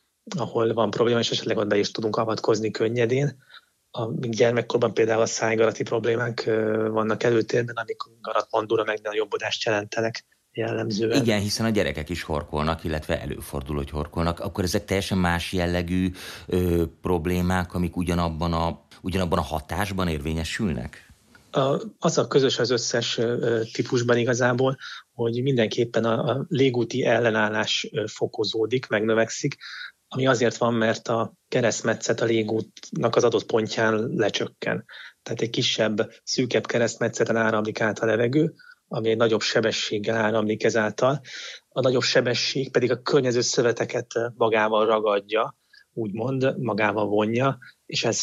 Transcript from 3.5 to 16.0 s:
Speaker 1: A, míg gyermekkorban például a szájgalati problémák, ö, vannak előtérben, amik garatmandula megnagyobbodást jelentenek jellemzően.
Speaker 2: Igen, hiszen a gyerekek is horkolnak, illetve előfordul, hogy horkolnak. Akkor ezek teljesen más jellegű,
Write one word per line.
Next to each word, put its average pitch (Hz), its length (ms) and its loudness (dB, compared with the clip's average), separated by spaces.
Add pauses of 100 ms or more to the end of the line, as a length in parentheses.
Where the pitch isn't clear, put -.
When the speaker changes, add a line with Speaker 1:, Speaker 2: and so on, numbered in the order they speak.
Speaker 1:
A, 117 100 -4
míg 120 280 -4
gyermekkorban 117 600 2
például 113 260 4
a 113 60 4
szájgalati 113 560 2
problémák, 117 640 -2
ö, 110 440 0
vannak 110 320 0
előtérben, 120 540 2
amik 113 200 -6 (240)
garatmandula 110 640 0
megnagyobbodást 107 800 -4
jelentenek 110 600 -2 (280)
jellemzően. 113 720 -2
Speaker 2:
Igen, 110 180 2
hiszen 104 260 -2
a 113 40 2
gyerekek 80 380 -2
is 85 140 -6
horkolnak, 78 640 -2
illetve 78 360 -2
előfordul, 73 560 -8
hogy 71 140 -4
horkolnak. 82 500 -4
Akkor 95 240 -4
ezek 95 200 -2
teljesen 98 340 -2
más 87 340 0
jellegű, 90 580 0 (360)